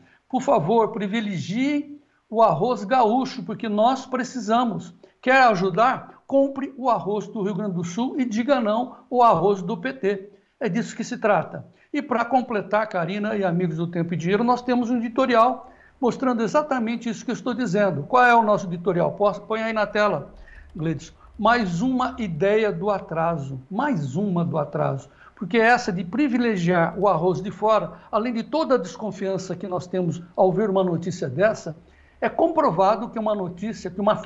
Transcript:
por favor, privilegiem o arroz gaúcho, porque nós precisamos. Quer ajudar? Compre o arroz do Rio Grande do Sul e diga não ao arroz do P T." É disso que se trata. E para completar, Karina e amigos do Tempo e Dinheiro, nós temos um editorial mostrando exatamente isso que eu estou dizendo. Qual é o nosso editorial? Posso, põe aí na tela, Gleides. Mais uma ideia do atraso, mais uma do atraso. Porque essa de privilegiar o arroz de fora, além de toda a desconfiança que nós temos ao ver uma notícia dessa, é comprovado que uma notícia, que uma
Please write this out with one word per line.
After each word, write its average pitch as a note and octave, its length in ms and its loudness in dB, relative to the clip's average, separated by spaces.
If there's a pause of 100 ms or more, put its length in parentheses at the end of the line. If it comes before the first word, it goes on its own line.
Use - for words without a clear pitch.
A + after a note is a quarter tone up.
(300)
por B3 120 -2
favor, A3 480 2
privilegiem G#3+ 1080 -4 (320)
o A3+ 120 2
arroz G#3 420 2
gaúcho, A#3 600 0
porque A3 260 -8
nós A3+ 360 2
precisamos. A#3 880 0 (280)
Quer C4 220 6
ajudar? G#3 840 2
Compre C4+ 520 0
o B3 120 -2
arroz G3 380 0
do A3+ 140 -6
Rio G3+ 140 -2
Grande G3+ 200 -4
do F3 80 -2
Sul A#3+ 360 -4
e B3+ 60 0
diga A#3+ 340 0
não A3+ 380 -2 (120)
ao B3 140 2
arroz G3 380 4
do F#3 160 -6
P C4 160 -6
T." F#3+ 360 -4 (300)
É B3+ 80 -2
disso G3+ 280 -4
que A3+ 80 -6
se - 140 -10
trata. E3+ 480 0 (260)
E C#4+ 100 -2
para A#3 240 0
completar, A3 640 0
Karina G3+ 480 -4
e G3+ 80 -2
amigos E3+ 340 0
do E3+ 100 -4
Tempo E3+ 260 -4
e E3 40 -2
Dinheiro, F#3 260 0
nós A#3+ 180 2
temos B3 280 0
um B3 80 0
editorial B3 760 2 (300)
mostrando B3 420 0
exatamente A#3+ 680 -2
isso G#3 140 -8
que B3+ 80 -4
eu - 20 0
estou - 200 -4
dizendo. G3 500 0
Qual B3 200 4
é A#3+ 120 8
o A#3 80 6
nosso G#3 240 0
editorial? F3 460 0
Posso, G3+ 280 0
põe A3 220 -4
aí A3 100 -4
na G#3+ 140 0
tela, G#3 460 0 (420)
Gleides. D#3 380 -6 (260)
Mais G#3 420 2
uma B3+ 380 0
ideia G#3 520 2
do F3+ 180 -4
atraso, D#3+ 720 -2 (120)
mais F#3 440 -2
uma F3 280 0
do D#3+ 140 -2
atraso. C#3+ 520 -4 (240)
Porque A3 240 -2
essa A3+ 360 4
de F#3 100 -4
privilegiar G#3 960 0
o F#3+ 80 2
arroz F3+ 340 2
de G3+ 100 -8
fora, G#3 420 0 (180)
além A3+ 220 -2
de A3 100 -4
toda D4 320 0
a - 20 4
desconfiança F#3+ 800 -6
que G3+ 120 -10
nós F3+ 200 -6
temos F3+ 340 -2 (140)
ao F#3 160 4
ver G3+ 180 2
uma F#3+ 140 2
notícia E3+ 460 -4
dessa, F3 480 -2 (420)
é A#3+ 80 0
comprovado A3+ 840 2
que A#3 100 -8
uma G#3+ 160 0
notícia, G3 560 -8
que G#3 100 -6
uma G#3 240 2